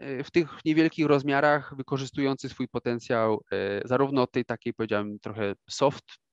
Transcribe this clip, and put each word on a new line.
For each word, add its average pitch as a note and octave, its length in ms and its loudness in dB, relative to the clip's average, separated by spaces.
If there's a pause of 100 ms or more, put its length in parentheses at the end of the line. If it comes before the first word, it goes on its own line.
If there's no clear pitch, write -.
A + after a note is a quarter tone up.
e, C3+ 240 -8
w - 60 -16
tych - 340 0
niewielkich D#3+ 420 4
rozmiarach C#3+ 680 2
wykorzystujący C3+ 720 -4
swój B2+ 200 -6
potencjał, A#2 720 0 (100)
e, G2+ 360 -2
zarówno C3+ 340 2
od B2+ 100 0
tej B2 120 0
takiej, A#2 300 -6
powiedziałem, G#2 440 -4
trochę G#2 360 -6 (160)
soft - 340 0 (280)